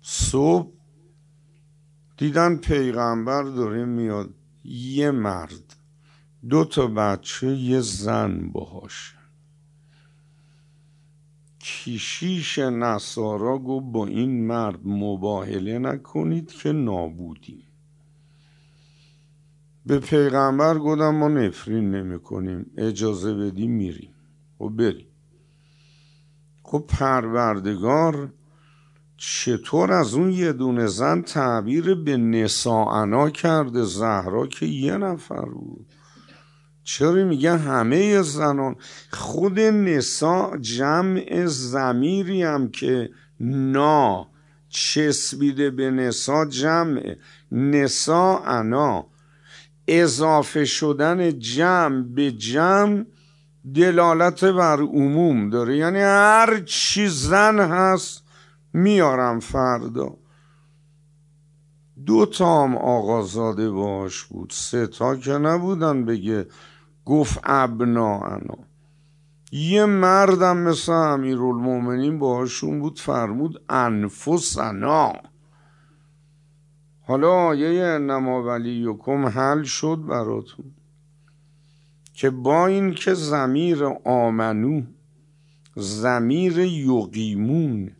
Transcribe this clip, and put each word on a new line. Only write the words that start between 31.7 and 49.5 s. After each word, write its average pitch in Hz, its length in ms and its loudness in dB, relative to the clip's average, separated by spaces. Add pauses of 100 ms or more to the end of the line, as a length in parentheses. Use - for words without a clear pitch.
به 147 220 -2
نساءنا 110 1120 2
کرده؟ 147 540 0
زهرا 101 640 -2
که 135 180 -8
یه 151 320 -2
نفر 185 480 -6
بود. - 400 -14 (1000)
چرا 175 420 2
میگه 165 320 2
همه 151 640 2
زنان؟ 143 540 -2 (360)
خود 190 480 -2
نساء 185 960 2
جمع 165 880 0
ضمیری 139 960 -2
هم 143 260 0
که 123 400 -2 (300)
نا 135 880 0 (420)
چسبیده 143 1000 0
به 131 220 -2
نساء 131 540 0
جمع 147 720 -2 (360)
نساءنا، 139 1500 2 (840)